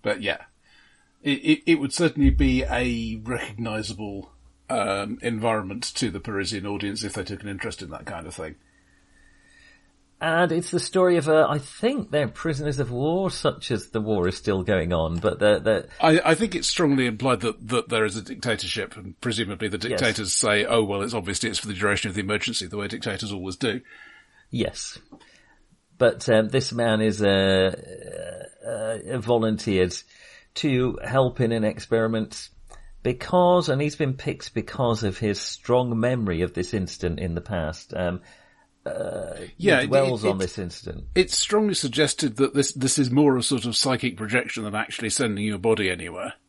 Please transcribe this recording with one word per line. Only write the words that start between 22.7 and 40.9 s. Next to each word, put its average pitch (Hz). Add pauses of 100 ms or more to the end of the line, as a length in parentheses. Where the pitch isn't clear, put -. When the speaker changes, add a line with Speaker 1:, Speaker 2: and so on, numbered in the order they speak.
Speaker 1:
way 101
dictators 101
always 95
do. 104 (680)
Speaker 2:
Yes. - (1040)
But, -
um, 110
this 131
man 117
is, 107
uh, 95 (880)
uh, 113
volunteered 110 (600)
to 127
help 131
in 113
an 113
experiment 113 (540)
because, 175
and 139
he's 147
been 135
picked -
because 113
of 98
his 104
strong 120
memory 110
of 90
this 90
incident 87
in 87
the 85
past. 82
Um, 87 (640)
uh, -
he -
Speaker 1:
Yeah, 165
it, 143
Speaker 2:
dwells 131
Speaker 1:
it, 104
Speaker 2:
on 98
Speaker 1:
it, -
Speaker 2:
this 90
incident. - (100)